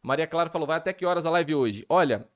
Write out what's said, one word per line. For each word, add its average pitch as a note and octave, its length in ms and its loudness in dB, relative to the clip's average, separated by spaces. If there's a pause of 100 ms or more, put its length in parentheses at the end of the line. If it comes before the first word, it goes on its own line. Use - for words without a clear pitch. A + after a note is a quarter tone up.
Maria C#3+ 240 -2
Clara E3 240 -2
falou, D#3+ 160 -4
vai D#3+ 100 0
até F#3+ 160 -4
que F3+ 140 -4
horas F3 180 0
a E3 60 0
live D#3+ 240 0
hoje? A#2 340 0
Olha, C#3 480 2